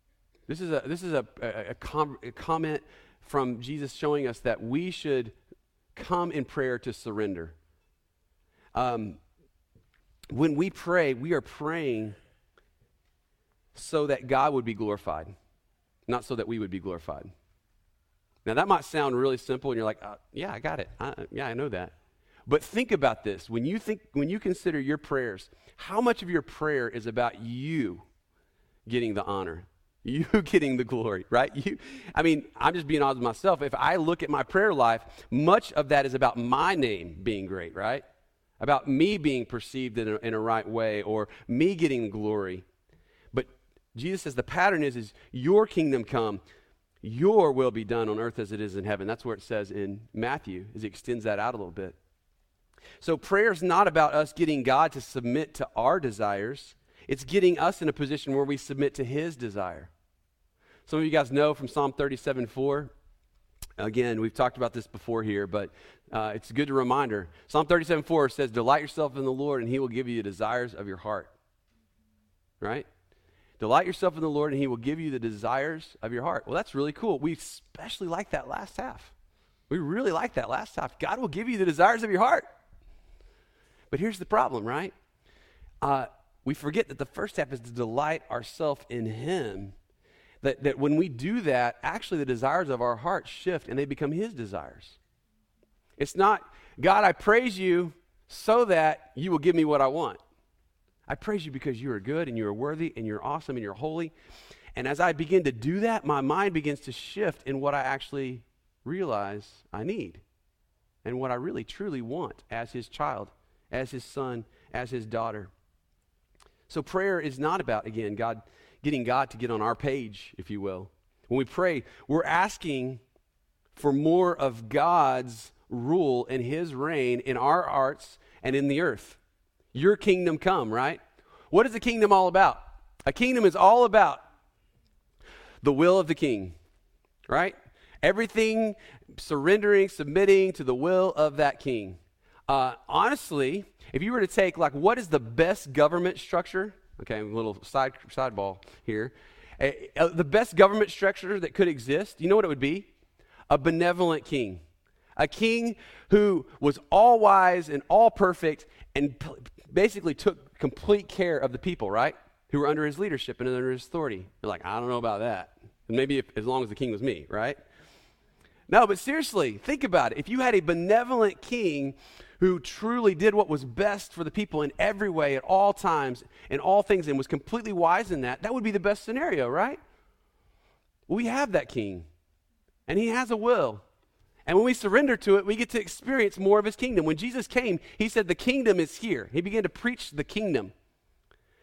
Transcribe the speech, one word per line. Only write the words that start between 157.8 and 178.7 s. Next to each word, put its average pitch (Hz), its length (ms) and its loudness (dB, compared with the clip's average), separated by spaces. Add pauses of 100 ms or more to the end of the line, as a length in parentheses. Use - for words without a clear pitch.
all 214 200 8
perfect 170 540 0 (300)
and 143 240 -2
p-, 151 100 -12 (420)
basically 180 440 2
took - 440 -2
complete 202 480 0
care 175 300 0
of 127 160 -2
the 123 60 -8
people, 139 320 -4
right? 120 260 0 (360)
Who 147 80 0
were 147 60 0
under 151 200 0
his 147 120 -6
leadership 151 420 -6
and 123 100 -2
under 127 220 -2
his 127 120 -8
authority. 113 420 -6 (160)
You're 107 60 -6
like, 92 160 -6
"I 104 160 -6
don't 123 80 -4
know 123 80 0
about 117 240 -2
that." 107 320 -6 (360)
And 117 100 0
maybe 135 180 0
if, 131 180 -4
as 107 120 -6
long 127 160 0
as 107 80 -8
the 107 40 -12
king 123 180 -4
was 104 100 -6
me, 92 260 -4
right? 117 300 -4 (1080)
No, 220 180 8
but 196 120 0
seriously, 202 600 -2
think 277 260 -2
about 151 280 2
it. - 60 -6
If 147 120 -8
you 254 100 -2
had 247 140 4
a 190 60 4
benevolent 208 800 2
king 151 520 -2 (460)
who 180 200 4
truly 226 540 0
did 202 200 4
what 208 140 4
was 147 160 -2
best 196 480 -4
for 165 100 -10
the 156 80 -6
people 202 300 -4
in 143 180 -2
every 202 300 0
way, 147 280 2
at 131 80 -4
all 196 280 4
times, 147 500 -2 (280)
in 139 100 -2
all 190 220 4
things, 180 260 2
and 143 80 0
was 131 100 -2
completely 214 460 -6
wise 180 380 2
in 156 100 -2
that, 127 220 -4
that 214 100 -4
would 254 120 -2
be 220 80 0